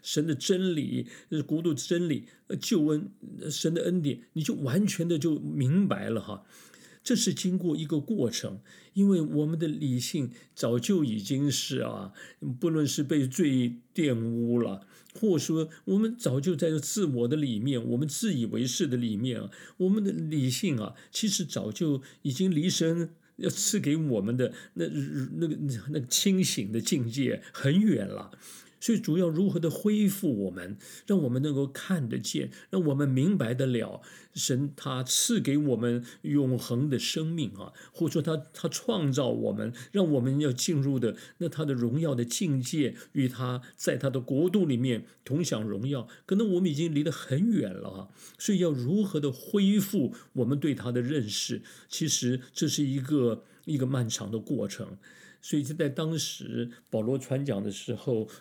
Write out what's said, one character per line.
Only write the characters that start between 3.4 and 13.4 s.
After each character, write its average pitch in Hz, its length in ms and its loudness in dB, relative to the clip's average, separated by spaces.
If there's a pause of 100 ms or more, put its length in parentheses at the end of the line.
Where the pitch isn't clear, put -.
呃， 156 80 -6
神 165 240 0
的 165 120 0
恩 175 180 2
典， 139 180 -2 (120)
你 160 100 -2
就 240 100 0
完 151 320 2
全 170 220 0
的 170 100 2
就 151 220 2
明 151 480 2
白 101 240 -2
了 110 100 0
哈。 101 240 -10 (580)
这 240 120 2
是 - 180 2
经 185 240 0
过 175 180 0
一 160 100 -2
个 147 140 0
过 135 300 0
程， 101 320 -6 (320)
因 196 160 6
为 185 100 6
我 151 260 2
们 156 120 0
的 160 100 0
理 147 320 0
性 127 320 -2 (220)
早 120 240 2
就 160 260 2
已 110 160 0
经 139 320 0
是 127 280 -2
啊， 107 340 -6 (460)
不 170 100 2
论 156 180 2
是 139 140 -2
被 139 260 2
罪 127 500 2 (160)